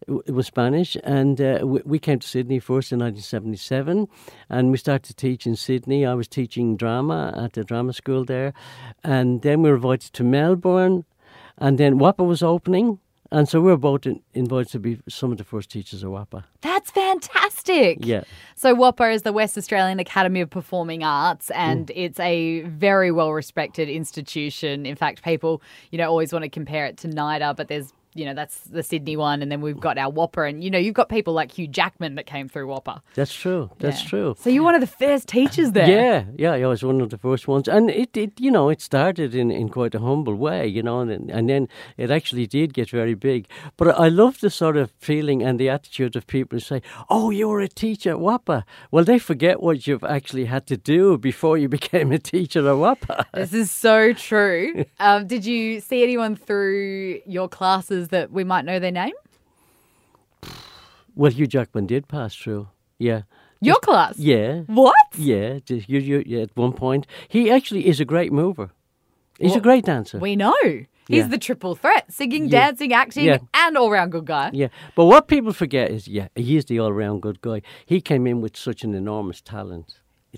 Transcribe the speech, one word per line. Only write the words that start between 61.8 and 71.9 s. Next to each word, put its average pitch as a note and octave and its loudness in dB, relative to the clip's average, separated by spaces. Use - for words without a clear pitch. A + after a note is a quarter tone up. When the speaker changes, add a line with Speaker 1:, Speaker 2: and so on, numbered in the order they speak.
Speaker 1:
did C3 -4
pass C3 -10
through, G#2 -10
yeah. A#2 -2
Speaker 2:
Your D4 4
Speaker 1:
Just C5 0
Speaker 2:
class? G#3 2
Speaker 1:
Yeah. C#3 2
Speaker 2:
What? B3 6
Speaker 1:
Yeah, C3 -2
the, A#2+ -6
you, C#3 0
you, C#3 0
yeah, A#2 -4
at A2 -8
one B2 2
point. C3 -2
He A3+ 2
actually G#3+ 2
is D3+ 2
a D3+ 0
great D#3+ 0
mover. D3+ -2
He's F3+ 4
a G3 2
Speaker 2:
Well, A#3 2
Speaker 1:
great A#3+ 6
dancer. B2 -4
Speaker 2:
we G3 -4
know. G3+ 2
He's C3+ -2
Speaker 1:
Yeah. D#4+ 4
Speaker 2:
the B3 -2
triple F#3 -6
threat, - 2